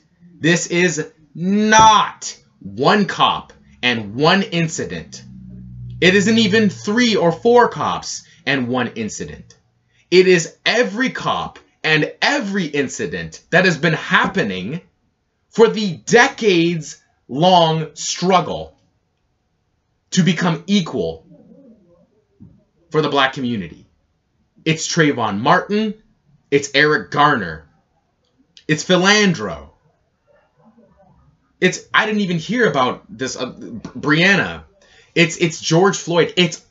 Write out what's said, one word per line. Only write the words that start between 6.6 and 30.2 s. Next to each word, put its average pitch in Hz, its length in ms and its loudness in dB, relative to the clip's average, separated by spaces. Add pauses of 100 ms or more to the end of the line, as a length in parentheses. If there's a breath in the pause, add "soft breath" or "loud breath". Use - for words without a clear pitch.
three 220 480 0
or 165 160 2
four 240 340 4
cops 107 560 -6 (220 soft breath)
and 131 240 -2
one 123 260 -4
incident. - 600 -10 (560)
It 185 140 8
is 175 360 2
every 226 460 0
cop 90 480 -6 (260)
and 151 380 0
every 202 440 -2
incident 101 840 -6
that 180 160 2
has 175 140 0
been 165 140 0
happening 147 880 -2 (680)
for 226 180 4
the 190 380 -4
decades-long 170 1900 0
struggle - 840 -2 (1300)
to 180 100 0
become 170 460 0
equal 131 580 -2 (1700)
for 156 100 0
the 147 80 -2
black 139 240 0
community. 117 540 -8 (760)
It's 160 240 -2
Trayvon 120 520 0
Martin. 196 560 0 (560)
It's 143 240 0
Eric 139 340 2
Garner. 123 580 0 (1000)
It's 156 160 -2
Philandro. 180 840 2 (1900)